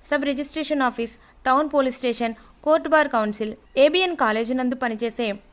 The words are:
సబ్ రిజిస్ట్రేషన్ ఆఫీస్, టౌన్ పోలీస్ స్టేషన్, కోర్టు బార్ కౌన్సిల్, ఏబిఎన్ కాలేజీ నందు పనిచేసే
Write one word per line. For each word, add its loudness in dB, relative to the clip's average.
సబ్ -2
రిజిస్ట్రేషన్ -2
ఆఫీస్, -8
టౌన్ 2
పోలీస్ 2
స్టేషన్, -4
కోర్టు 2
బార్ 4
కౌన్సిల్, -2
ఏబిఎన్ 4
కాలేజీ 0
నందు -2
పనిచేసే -4